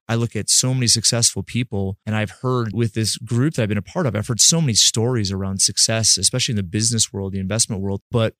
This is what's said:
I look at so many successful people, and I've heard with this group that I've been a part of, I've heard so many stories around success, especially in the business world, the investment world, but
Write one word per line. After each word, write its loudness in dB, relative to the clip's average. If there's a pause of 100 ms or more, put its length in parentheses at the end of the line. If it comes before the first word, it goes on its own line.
I 0
look -2
at -4
so 2
many 0
successful 2
people, -4
and -2
I've -2 (120)
heard 0
with 0
this -2
group 0
that 0
I've 0
been 0
a -2
part -4
of, 0
I've -2
heard 0
so 4
many 2
stories 2
around -2
success, 2
especially -2
in 0
the 0
business 0
world, -6
the -4
investment -2
world, -4
but 2